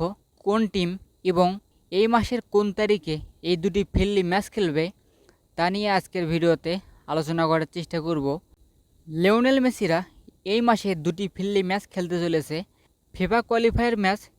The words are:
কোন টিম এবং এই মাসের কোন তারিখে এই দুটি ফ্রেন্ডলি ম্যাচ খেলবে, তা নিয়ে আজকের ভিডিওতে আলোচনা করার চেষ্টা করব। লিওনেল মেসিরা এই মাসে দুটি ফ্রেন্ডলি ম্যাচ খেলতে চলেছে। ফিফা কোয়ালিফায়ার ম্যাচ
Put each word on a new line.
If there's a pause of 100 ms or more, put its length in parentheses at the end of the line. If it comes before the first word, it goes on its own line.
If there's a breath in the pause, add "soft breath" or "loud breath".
(460)
কোন
টিম (340)
এবং (440)
এই
মাসের (100)
কোন
তারিখে (280)
এই
দুটি
ফ্রেন্ডলি
ম্যাচ
খেলবে, (720 soft breath)
তা
নিয়ে
আজকের
ভিডিওতে (360 soft breath)
আলোচনা
করার
চেষ্টা
করব। (840)
লিওনেল
মেসিরা (460)
এই
মাসে
দুটি
ফ্রেন্ডলি
ম্যাচ
খেলতে
চলেছে। (580)
ফিফা
কোয়ালিফায়ার
ম্যাচ (200)